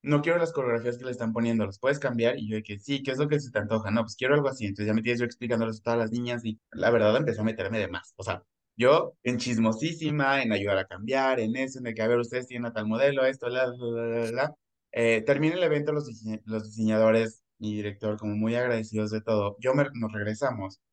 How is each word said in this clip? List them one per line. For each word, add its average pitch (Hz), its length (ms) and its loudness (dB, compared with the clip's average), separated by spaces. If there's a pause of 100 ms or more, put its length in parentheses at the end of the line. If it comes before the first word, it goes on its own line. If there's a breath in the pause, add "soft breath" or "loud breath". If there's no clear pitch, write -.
"No 147 180 2
quiero 165 180 2
las 160 140 0
coreografías 120 440 -2
que 131 80 -14
le 127 60 -6
están 113 220 -4
poniendo, 117 320 2
¿las 98 140 -10
puedes 143 200 0
cambiar?". 120 400 0
Y 107 100 -6
yo 110 80 -2
de 107 60 -6
que, 104 160 -10
"Sí, 139 240 -4
¿qué 135 80 -2
es 131 80 -2
lo 147 100 2
que 147 100 2
se 123 120 -8
te 107 80 0
antoja?". 107 320 -2
"No, 117 120 2
pues 113 120 -8
quiero 131 200 2
algo 139 140 2
así". 117 160 -6
Entonces 101 220 -4
ya 107 60 2
me 110 80 2
tienes 120 180 0
yo 120 60 2
explicándoles 113 540 -4
a - 40 -20
todas 117 160 0
las 110 120 0
niñas 120 340 -4
y 110 140 -6 (120)
la 107 200 2
verdad 110 260 6
empezó 113 240 0
a 110 40 0
meterme 110 340 -2
de 95 100 -2
más. 87 280 -10
O 95 60 -14
sea, 98 200 -6 (340)
yo 135 460 4
en 123 140 0
chismosísima, 139 1040 0
en 113 100 0
ayudar 101 260 0
a 95 80 -2
cambiar, 127 520 0
en 110 160 -2
eso, 131 240 -6
en 123 60 -10
de 113 80 -4
que, 110 80 -6
"A 110 60 2
ver, 120 120 4
ustedes 127 280 -4
tienen 120 200 -8
a 117 60 -8
tal 107 140 -4
modelo, 131 380 2
esto, 131 240 -2
la, 127 180 0
la, 123 100 -6
la, 117 280 -4 (200)
la, 113 60 -4
la". 139 240 -2 (360)
Eh, 117 340 4
termina 147 300 4
el 185 80 0
evento, 151 300 0
los 147 140 -4
dise-, 110 380 -10
los 110 200 -6
diseñadores, 110 800 2 (160)
mi 107 160 -4
director, 104 420 -4
como 107 180 -4
muy 110 200 0
agradecidos 110 560 -2
de 110 100 -2
todo. 101 380 0
Yo 127 140 0
me, 143 200 4
nos 113 180 -4
regresamos. 107 680 -4 (120)